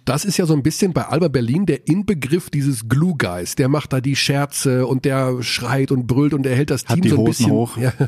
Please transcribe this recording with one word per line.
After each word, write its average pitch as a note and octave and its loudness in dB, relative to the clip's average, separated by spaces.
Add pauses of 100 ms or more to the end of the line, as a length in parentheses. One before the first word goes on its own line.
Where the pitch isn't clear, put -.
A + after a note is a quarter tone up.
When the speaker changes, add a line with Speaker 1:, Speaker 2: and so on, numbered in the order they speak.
Speaker 1:
das C3+ -2
ist G3+ -2
ja F3+ 2
so D#3+ 2
ein C#3+ 0
bisschen E3 0
bei B2 0
Alba D#3+ 0
Berlin C3+ 0
der D3 -2
Inbegriff F3+ 0
dieses C3+ -2
Glue D#3 2
Guys. F2+ -4
Der C3 2
macht D3 -2
da C3+ 0
die C3+ -2
Scherze C3+ 0
und C3 -2
der C3 0
schreit C3 -2
und B2 0
brüllt C#3 2
und C3+ -2
der B2+ 0
hält D3 0
das C3+ -2
Speaker 2:
Hat A#2+ 0
Speaker 1:
Team F3 2
Speaker 2:
die D3 2
Speaker 1:
so G2+ 4
ein - 4
Speaker 2:
Hosen A2 4
Speaker 1:
bisschen A2+ 2
Speaker 2:
hoch. A2+ 0
Speaker 1:
<laughs> - -
Ja, A#2+ 0 (160)